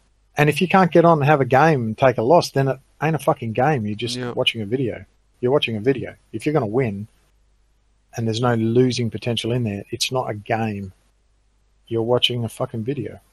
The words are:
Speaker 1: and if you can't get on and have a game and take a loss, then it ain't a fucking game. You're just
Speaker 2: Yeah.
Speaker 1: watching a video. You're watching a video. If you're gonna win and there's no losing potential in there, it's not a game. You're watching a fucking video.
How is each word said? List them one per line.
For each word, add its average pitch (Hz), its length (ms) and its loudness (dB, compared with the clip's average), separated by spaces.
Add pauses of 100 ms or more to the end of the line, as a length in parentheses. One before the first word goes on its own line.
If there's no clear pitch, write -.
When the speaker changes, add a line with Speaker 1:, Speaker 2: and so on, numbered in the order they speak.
(380)
Speaker 1:
and 147 100 4
if 151 140 0
you 170 60 2
can't 185 220 4
get 170 140 6
on 165 140 6
and 139 80 0
have 147 160 4
a - 40 0
game 135 360 4
and 110 160 -4
take 131 200 4
a 110 40 -2
loss, 151 280 4
then 139 180 0
it 131 100 -4 (240)
ain't 156 140 0
a - 20 -6
fucking 123 340 -2
game. 123 340 0
You're 104 100 -4
just 117 200 -6
Speaker 2:
Yeah. 123 160 -6
Speaker 1:
watching 120 300 -6
a 101 40 -8
video. 107 380 -4 (360)
You're 123 120 0
watching 127 240 0
a 104 40 -6
video. 110 340 -2 (180)
If 110 140 -10
you're 151 80 0
gonna 127 120 0
win 107 420 -4 (1080)
and 113 100 -4
there's 110 140 -2
no 123 140 2
losing 117 560 2
potential 113 420 -4
in 123 120 -2
there, 101 260 -6
it's - 200 -6
not 127 200 -4
a 107 40 -6
game. 104 580 -4 (920)
You're 113 160 -2
watching 120 420 0
a 110 60 -4
fucking 120 340 -6
video. 104 360 -8 (120)